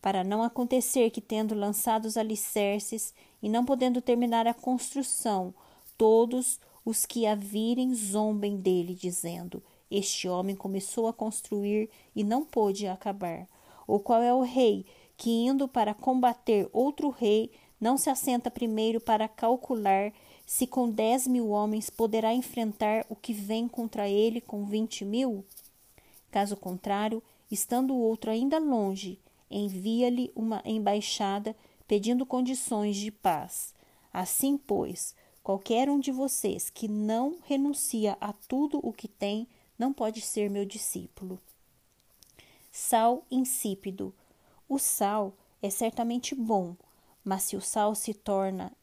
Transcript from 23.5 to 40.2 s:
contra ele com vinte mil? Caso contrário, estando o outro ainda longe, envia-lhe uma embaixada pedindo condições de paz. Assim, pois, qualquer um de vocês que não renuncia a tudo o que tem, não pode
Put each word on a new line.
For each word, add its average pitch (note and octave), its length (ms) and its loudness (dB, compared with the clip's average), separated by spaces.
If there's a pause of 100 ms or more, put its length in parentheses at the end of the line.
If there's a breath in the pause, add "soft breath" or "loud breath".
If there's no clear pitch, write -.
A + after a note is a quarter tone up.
contra A3+ 420 -4
ele A3+ 320 2
com G3+ 240 -8
vinte G#3+ 400 -4
mil? A3 400 -2 (840 soft breath)
Caso G3+ 280 -2
contrário, G3+ 640 -4 (280 soft breath)
estando B3+ 440 0
o B3+ 60 0
outro A3+ 320 0
ainda C4+ 280 2
longe, G3+ 600 0 (300 soft breath)
envia-lhe A3+ 840 0
uma A3 300 -2
embaixada G#3 880 -2 (320 soft breath)
pedindo A3+ 380 2
condições B3 720 0
de G#3 140 -4
paz. - 640 -2 (380 soft breath)
Assim, C4+ 460 0
pois, - 580 -4 (260 soft breath)
qualquer A3 480 0
um C#4+ 100 4
de C#4 120 -2
vocês B3+ 580 -2
que - 180 -8
não A3 560 0
renuncia C4+ 760 0
a G3+ 140 -6
tudo C#4+ 480 -2
o - 100 -4
que - 160 -14
tem, G#3+ 400 -4 (300 soft breath)
não C4 160 0
pode A3 280 -4